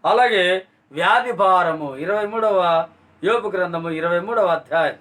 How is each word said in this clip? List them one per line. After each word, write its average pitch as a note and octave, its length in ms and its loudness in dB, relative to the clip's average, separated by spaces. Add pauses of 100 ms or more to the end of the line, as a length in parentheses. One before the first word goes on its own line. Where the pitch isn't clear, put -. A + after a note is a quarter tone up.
అలాగే F#3+ 600 2 (260)
వ్యాధి A3 400 2
భారము, E3+ 640 0
ఇరవై G3+ 300 -4
మూడవ F#3+ 640 0 (360)
యోబు G#3+ 240 0
గ్రంథము E3+ 420 -4
ఇరవై E3+ 300 -2
మూడవ G#3+ 260 0
అధ్యాయం D#3+ 540 0